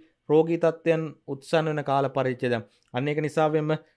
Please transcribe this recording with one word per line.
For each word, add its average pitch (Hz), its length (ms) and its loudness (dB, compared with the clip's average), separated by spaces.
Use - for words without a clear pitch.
රෝගී 160 300 4
තත්ත්වයන් 165 440 0
උත්සන්න 156 400 -2
වෙන 151 180 -2
කාල 139 260 0
පරිච්ඡේදයක්. 127 540 -2
අන්න 127 140 -2
ඒක 147 140 -2
නිසා 151 300 0
වෙන්න 156 200 0